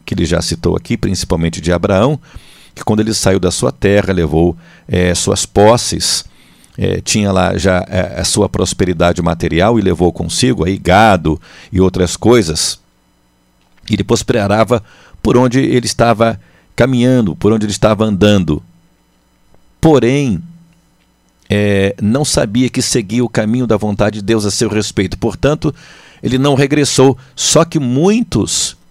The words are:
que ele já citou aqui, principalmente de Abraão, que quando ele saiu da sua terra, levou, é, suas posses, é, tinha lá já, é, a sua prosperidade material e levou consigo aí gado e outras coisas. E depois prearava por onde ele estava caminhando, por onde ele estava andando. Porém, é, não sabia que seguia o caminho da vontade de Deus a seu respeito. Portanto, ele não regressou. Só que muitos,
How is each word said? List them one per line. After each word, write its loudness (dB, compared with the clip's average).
que -10
ele -2
já 0
citou -2
aqui, -4
principalmente -4
de -2
Abraão, 0
que -16
quando 0
ele -2
saiu 0
da 0
sua -2
terra, 0
levou, 0
é, 0
suas -2
posses, 2
é, -2
tinha 0
lá 0
já, 0
é, -4
a -4
sua 0
prosperidade -2
material 0
e 0
levou 0
consigo -2
aí -2
gado 2
e 0
outras 0
coisas. 0
E -2
depois 0
prearava 0
por 2
onde 2
ele 0
estava 0
caminhando, 2
por 2
onde 0
ele -4
estava 0
andando. 2
Porém, 2
é, 0
não 0
sabia 0
que -4
seguia -2
o -2
caminho -2
da 2
vontade -2
de -10
Deus 0
a -2
seu -2
respeito. -4
Portanto, -2
ele -2
não 2
regressou. 2
Só 2
que -4
muitos, -2